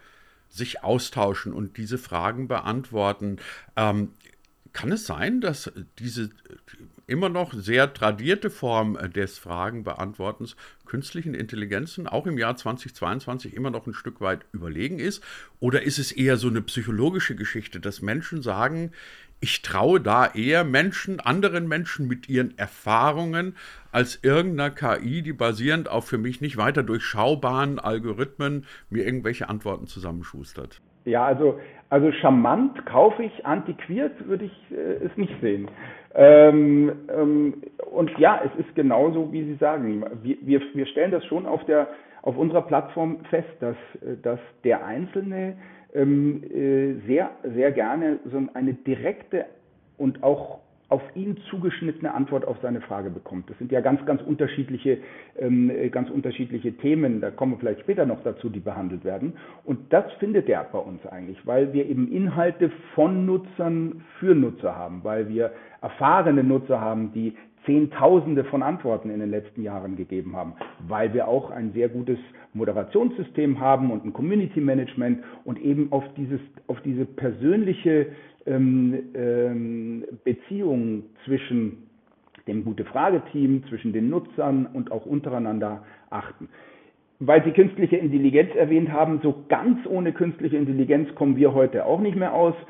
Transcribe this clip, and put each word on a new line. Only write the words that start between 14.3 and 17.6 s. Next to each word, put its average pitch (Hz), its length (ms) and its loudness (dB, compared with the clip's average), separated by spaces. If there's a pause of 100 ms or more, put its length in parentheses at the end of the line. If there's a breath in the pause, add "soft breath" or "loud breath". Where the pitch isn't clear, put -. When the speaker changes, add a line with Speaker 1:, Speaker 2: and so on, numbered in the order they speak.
Speaker 1:
überlegen 87 440 -6
ist? 180 240 -6 (380 loud breath)
Oder 131 240 0
ist 147 160 -2
es 131 140 -6
eher 131 240 2
so 113 100 0
eine 113 140 0
psychologische 120 720 -2
Geschichte, 104 460 -8